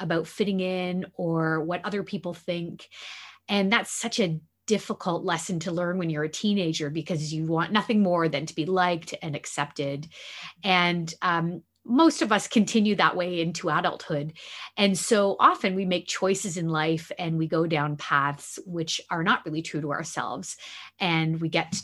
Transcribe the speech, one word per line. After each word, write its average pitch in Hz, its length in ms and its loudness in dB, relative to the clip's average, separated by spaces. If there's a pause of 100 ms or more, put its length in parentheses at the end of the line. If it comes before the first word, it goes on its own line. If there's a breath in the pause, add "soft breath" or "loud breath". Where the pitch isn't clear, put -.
about 165 260 0
fitting 196 320 0
in 180 540 -2
or 160 480 0
what 175 240 -4
other 202 180 -4
people 175 300 -6
think. - 560 -8 (580 loud breath)
And 202 240 2
that's - 180 2
such - 300 -4
a 165 180 2 (300)
difficult 196 560 -2
lesson 175 360 -2
to 180 120 -4
learn 175 260 0
when 170 120 0
you're 151 160 0
a 156 40 -2
teenager, 165 600 0
because 156 440 -4
you 160 120 -2
want 165 260 0
nothing 208 320 4
more 175 240 4
than 147 200 -2
to - 60 -10
be 156 120 -4
liked 180 560 0
and 160 120 -6
accepted. 143 760 -6 (520 loud breath)
And, 175 600 2
um, 170 420 0 (220)
most 294 360 6
of 220 100 2
us 202 160 2
continue 214 480 4
that 170 220 4
way 175 240 0
into 165 260 -2
adulthood. 156 640 0 (460 loud breath)
And 196 200 4
so 202 400 4
often 247 380 4
we 196 80 0
make 180 240 0
choices 190 480 0
in 165 140 -2
life 160 500 0
and 165 180 0
we 160 80 2
go 165 220 2
down 147 300 0
paths 143 680 -2
which 170 440 -4
are 170 120 -2
not 214 240 2
really 160 160 -4
true 147 200 -6
to 147 100 -2
ourselves. 143 640 -6 (460 loud breath)
And 165 400 2
we 165 80 0
get 165 340 -2